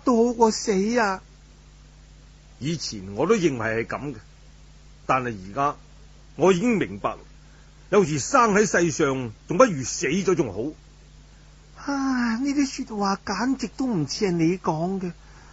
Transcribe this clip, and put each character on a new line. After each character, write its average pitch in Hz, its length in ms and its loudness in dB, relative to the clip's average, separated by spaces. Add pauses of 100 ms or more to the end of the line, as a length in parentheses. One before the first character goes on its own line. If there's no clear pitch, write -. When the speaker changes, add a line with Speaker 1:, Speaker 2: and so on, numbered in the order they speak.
Speaker 1:
都 240 240 4
好 240 60 -2
過 226 160 4
死 214 480 0
啊！ 196 240 0 (1400)
Speaker 2:
以 151 180 -4
前 101 400 -10
我 135 100 0
都 220 80 4
認 151 220 2
為 113 280 -2
係 - 20 -6
咁 123 260 -8
嘅， 107 40 -14 (920)
但 131 180 0
係 120 100 -6 (160)
而 101 40 -16
家 143 220 -2 (600)
我 175 160 4
已 170 80 0
經 233 160 2
明 101 220 -2
白， 107 180 -4 (720)
有 196 160 6
時 147 140 -2
生 233 340 4
喺 208 140 4
世 175 240 2
上 131 420 0 (160)
仲 156 80 -2
不 208 80 8
如 160 180 2
死 - 240 -6
咗 185 280 0
仲 143 180 -2
好。 - 1400 -12
Speaker 1:
啊， 254 460 0
呢 269 100 -2
啲 277 400 -2
說 214 100 -10
話 196 280 0
簡 226 320 -2
直 220 120 -6
都 - 180 -4
唔 180 200 0
似 208 200 -2
係 185 40 2
你 175 280 2
講 180 420 -2
嘅， 180 120 -6 (400)